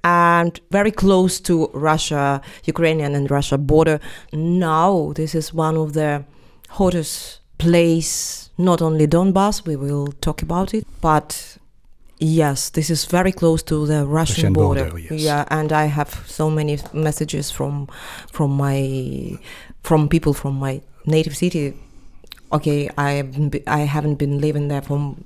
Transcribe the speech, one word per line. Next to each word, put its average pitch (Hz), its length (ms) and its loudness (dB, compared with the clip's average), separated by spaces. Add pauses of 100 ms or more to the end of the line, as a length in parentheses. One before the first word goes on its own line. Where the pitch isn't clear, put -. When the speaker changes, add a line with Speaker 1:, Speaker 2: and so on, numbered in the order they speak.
Speaker 1:
and 170 560 4 (100)
very 208 220 2
close 185 480 4
to 165 340 2
Russia, 143 680 0 (240)
Ukrainian 156 520 0
and 139 140 0
Russia 143 280 0
border. 151 400 4 (340)
Now, 165 840 2
this 156 180 -4
is 156 180 -4
one 160 240 0
of 156 160 -2
the 147 320 0 (460)
hottest - 720 -2 (180)
place, 165 960 2
not 175 240 2
only 156 280 2
Donbass, 190 580 2
we 156 80 -2
will 143 320 -4 (140)
talk 156 200 -4
about 170 320 -2
it, 220 140 -4 (140)
but - 580 -2 (600)
yes, 156 500 2
this 156 200 -2
is 156 160 -2
very 185 260 2
close 165 320 2
to 151 220 -2
the 147 200 2
Russian 156 280 0
Speaker 2:
Russian 156 180 2
Speaker 1:
border. 139 320 2
Speaker 2:
border, - 160 -8
yes. 156 200 -8
Speaker 1:
Yeah, 147 300 0
and 156 220 0
I 151 140 2
have 147 400 -4
so 156 220 -2
many 147 300 0 (140)
messages 151 580 -4
from, 143 380 -6 (440)
from 143 240 0
my, 135 800 -4 (460)
from 156 260 2
people 160 240 2
from 135 280 -4
my 135 200 -4 (260)
native 151 300 0
city. 160 380 -2 (760)
Okay, 147 440 0
I 143 140 0
haven't 143 380 -2
be-, 143 180 -6
I 147 140 0
haven't 147 340 0
been 143 240 -2
living 147 300 0
there 139 120 -2
for 143 460 -4